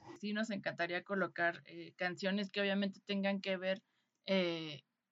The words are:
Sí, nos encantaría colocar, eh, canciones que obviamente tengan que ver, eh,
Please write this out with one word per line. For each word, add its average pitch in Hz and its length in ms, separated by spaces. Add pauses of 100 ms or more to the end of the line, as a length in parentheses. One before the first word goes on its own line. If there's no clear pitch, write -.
(200)
Sí, 208 120
nos 220 180
encantaría 175 540
colocar, 170 640
eh, 165 300
canciones 190 540
que 208 100
obviamente 196 460
tengan 196 340
que 190 160
ver, 190 260 (440)
eh, 165 560 (300)